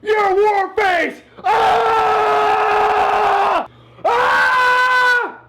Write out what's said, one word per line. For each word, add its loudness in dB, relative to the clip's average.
Your 0
war 0
face! -2
Ah! 0
Ah! 0